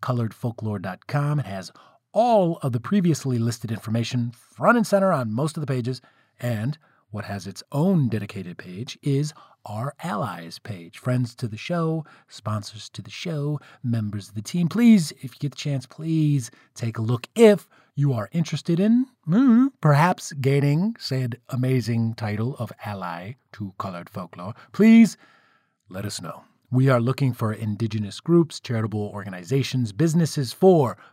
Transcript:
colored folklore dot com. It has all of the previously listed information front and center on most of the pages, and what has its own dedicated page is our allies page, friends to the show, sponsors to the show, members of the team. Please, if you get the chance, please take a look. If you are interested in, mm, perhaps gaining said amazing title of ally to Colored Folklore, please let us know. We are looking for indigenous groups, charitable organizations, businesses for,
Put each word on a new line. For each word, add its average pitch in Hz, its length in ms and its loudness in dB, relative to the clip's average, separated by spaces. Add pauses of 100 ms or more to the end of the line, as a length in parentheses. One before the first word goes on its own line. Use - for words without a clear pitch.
colored 120 320 -2
folklore 107 460 -6
dot 92 260 -10
com. 147 340 -2
It 131 60 -4
has 95 260 -10 (400)
all 208 520 2
of 135 80 -2
the 120 80 -2
previously 160 580 0
listed 113 340 -2
information 117 600 -4
front - 460 0
and 220 100 0
center 190 240 2
on 123 200 -2
most 147 260 -4
of 160 40 -6
the 143 100 -4
pages, 127 300 -4 (380)
and 120 400 -4 (320)
what 107 140 -8
has 98 200 -10
its 95 160 -14 (100)
own 151 380 2
dedicated 98 480 -8
page 92 460 -12
is 147 280 -2 (360)
our 110 340 -8
allies 90 560 -8
page, 87 400 -14
friends 127 380 -4
to 120 120 -8
the 107 100 -10
show, 160 460 -4 (240)
sponsors - 640 -10
to - 140 -14
the 104 80 -20
show, 147 480 -6 (240)
members 107 460 -4
of 101 60 -16
the 107 60 -8
team. 175 260 -2
Please, 214 440 6 (100)
if - 140 -14
you - 40 -20
get 143 120 -4
the - 60 -20
chance, 139 280 -4
please 151 640 0 (240)
take 113 240 -6
a 113 60 -2
look. 117 320 -2
If 214 320 6 (280)
you 143 180 2
are 107 180 -6
interested 165 480 -2
in, 226 260 4 (220)
mm, 247 420 6 (100)
perhaps 156 540 4
gaining 143 640 2
said 127 400 -4 (100)
amazing 120 640 0
title 107 420 -4
of 113 140 -8 (140)
ally 92 480 -10 (200)
to 101 240 -10
Colored 87 320 -10
Folklore, 92 440 -12 (200)
please 226 440 8 (720)
let 95 160 -8
us - 160 -10
know. 82 220 -14 (280)
We 131 180 4
are 123 100 4
looking 127 340 0
for 110 200 -4
indigenous 107 640 -4
groups, 170 400 2
charitable 107 540 -4
organizations, 101 800 -4
businesses 151 600 0
for, 170 460 4 (160)